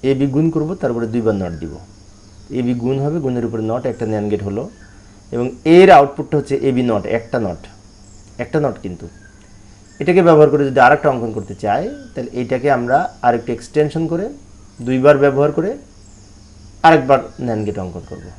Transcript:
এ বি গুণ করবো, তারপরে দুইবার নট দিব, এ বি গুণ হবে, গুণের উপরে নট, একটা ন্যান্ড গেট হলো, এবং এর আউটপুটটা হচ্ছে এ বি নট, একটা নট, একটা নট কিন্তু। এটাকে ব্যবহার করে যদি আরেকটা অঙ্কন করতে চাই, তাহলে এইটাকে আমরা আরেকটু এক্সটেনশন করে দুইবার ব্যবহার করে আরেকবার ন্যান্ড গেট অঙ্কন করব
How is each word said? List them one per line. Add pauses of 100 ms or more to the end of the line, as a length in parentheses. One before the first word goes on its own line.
(100)
এ
বি
গুণ
করবো, (100)
তারপরে
দুইবার
নট
দিব, (840)
এ
বি
গুণ
হবে,
গুণের
উপরে
নট, (100)
একটা
ন্যান্ড
গেট
হলো, (720)
এবং (300)
এর (100)
আউটপুটটা
হচ্ছে (140)
এ
বি
নট, (160)
একটা
নট, (840)
একটা
নট
কিন্তু। (960)
এটাকে
ব্যবহার
করে
যদি
আরেকটা
অঙ্কন
করতে (100)
চাই, (300)
তাহলে (100)
এইটাকে (100)
আমরা (280)
আরেকটু
এক্সটেনশন (100)
করে (640)
দুইবার
ব্যবহার
করে (1160)
আরেকবার (260)
ন্যান্ড
গেট
অঙ্কন
করব (120)